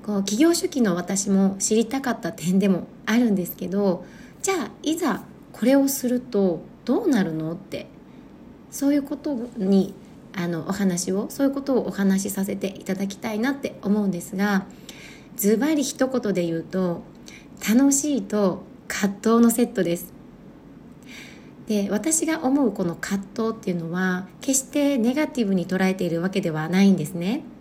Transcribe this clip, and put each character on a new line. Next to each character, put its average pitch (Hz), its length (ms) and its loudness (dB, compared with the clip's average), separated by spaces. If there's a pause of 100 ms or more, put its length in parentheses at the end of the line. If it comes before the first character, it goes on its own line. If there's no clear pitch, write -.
こ 208 140 -2
う、 196 60 0
起 208 140 -2
業 330 160 6
初 359 140 -2
期 262 140 -2
の 190 140 2
私 190 340 -4
も 196 300 4
知 - 160 0
り 226 100 4
た 269 160 -4
か 247 100 -2
っ - 80 -4
た - 120 -6
点 180 260 0
で 202 100 4
も 175 200 2 (180)
あ 214 100 0
る 240 140 4
ん 196 60 4
で 180 100 0
す - 100 -10
け 185 120 -8
ど、 190 380 0 (360)
じ 381 100 -2
ゃ 392 80 2
あ、 226 120 -6 (100)
い 320 140 0
ざ 330 260 -2 (320)
こ - 120 -4
れ 269 100 8
を 277 120 6
す 254 220 -2
る 247 100 0
と 190 440 0 (200)
ど 349 200 0
う 415 40 2
な 226 160 4
る 165 120 -2
の 160 180 -4
っ - 20 -6
て、 - 300 -12 (840)
そ - 160 -2
う 285 80 4
い - 20 4
う 277 60 0
こ 285 140 -8
と 294 180 -4 (220)
に、 196 360 4 (380)
あ 175 160 -4
の、 165 220 -4
お - 20 -2
話 190 400 0
を、 202 180 0
そ - 140 -2
う 277 40 4
い - 20 4
う 277 40 -2
こ 277 80 -4
と 277 120 -2
を 208 140 2
お 190 40 -6
話 196 380 2
し - 0 -
さ 196 160 -2
せ 202 100 -4
て 196 120 -6
い - 160 -10
た 190 100 -4
だ 196 140 -2
き 196 100 -8
た 226 160 -6
い 208 60 -4
な 262 140 0
っ - 20 -4
て - 260 -6
思 208 220 2
う 196 40 0
ん 185 40 0
で 170 100 -4
す - 140 -12
が、 196 320 0 (680)
ズ 208 220 4
バ 294 160 2
リ 294 100 2
一 - 240 0
言 233 260 -2
で 175 120 0
言 165 120 -2
う 165 40 -4
と、 180 400 -2 (680)
楽 269 240 6
し 277 260 0
い 202 40 0
と 196 400 0 (260)
葛 - 280 -2
藤 - 140 0 (140)
の 233 60 8
セ 240 140 2
ッ 233 100 -2
ト 185 100 0
で 170 140 0
す。 - 160 -14 (1500)
で、 202 220 0
私 302 380 0
が 320 180 -2
思 277 180 4
う 214 80 2
こ 190 120 -4
の 170 120 -2
葛 196 280 -6 (120)
藤 226 140 -2
っ 220 100 -8
て 190 120 -4
い - 20 -2
う 175 40 -2
の 165 140 -6
は、 185 360 -2 (120)
決 269 200 0
し - 20 -2 (100)
て 285 280 2
ネ 247 160 2
ガ 302 120 0
テ 254 140 -4
ィ 202 60 0
ブ 196 80 2
に 170 100 0
捉 185 180 0
え 190 120 2
て 190 80 -4
い 170 80 0
る 165 100 -2
わ 190 80 -2
け 196 120 -2
で 165 100 -2
は 156 180 -4
な 185 140 4
い 196 80 8
ん 185 40 6
で 151 120 -4
す - 80 -10
ね。 196 260 -2 (200)